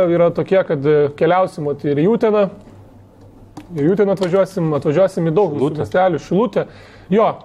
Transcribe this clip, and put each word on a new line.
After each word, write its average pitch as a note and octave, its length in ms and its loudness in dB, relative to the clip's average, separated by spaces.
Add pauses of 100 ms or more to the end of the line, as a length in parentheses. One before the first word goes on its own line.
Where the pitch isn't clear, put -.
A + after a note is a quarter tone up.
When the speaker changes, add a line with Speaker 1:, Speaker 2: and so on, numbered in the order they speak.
Speaker 1:
yra E3+ 220 4
tokie, F3+ 320 0
kad, D3+ 220 -4
e, D3 300 4
keliausim, F3 520 0
vat, C#3+ 160 -6
ir C#3+ 160 0
į D3+ 80 2
Uteną. A3 380 2 (1200)
Ir D#3 200 -2
į - 20 2
Uteną G3 220 2
atvažiuosim, F3+ 600 -2
atvažiuosim E3 540 0
į D#3+ 60 -2
daug E3 240 0
Speaker 2:
Šilutė. D3+ 240 -2
Speaker 1:
miestelių. F#3 400 0
Šilutė. F#3 420 -2 (460)
Jo, G#3 160 2 (200)